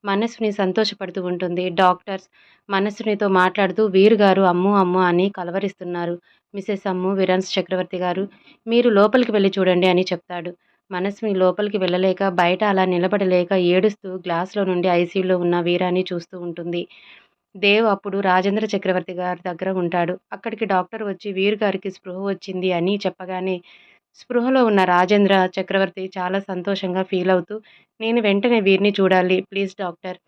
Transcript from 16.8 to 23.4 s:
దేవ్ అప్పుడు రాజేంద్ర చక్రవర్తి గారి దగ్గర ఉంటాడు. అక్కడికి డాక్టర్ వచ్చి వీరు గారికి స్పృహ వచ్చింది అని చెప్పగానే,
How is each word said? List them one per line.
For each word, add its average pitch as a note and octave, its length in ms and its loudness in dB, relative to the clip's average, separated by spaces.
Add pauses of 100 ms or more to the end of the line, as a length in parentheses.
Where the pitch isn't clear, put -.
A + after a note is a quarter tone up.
దేవ్ G3+ 320 2
అప్పుడు G3 340 -2
రాజేంద్ర G3 440 2
చక్రవర్తి G3 480 -2
గారి F3+ 340 -6
దగ్గర F#3 240 -6
ఉంటాడు. F3 440 -2 (180)
అక్కడికి A3 320 -8
డాక్టర్ G3 380 -2
వచ్చి G3+ 300 -8
వీరు G3 240 0
గారికి G3 340 -2
స్పృహ F#3 320 -14
వచ్చింది F#3 500 -4
అని F3 240 0
చెప్పగానే, F#3 600 -6 (580)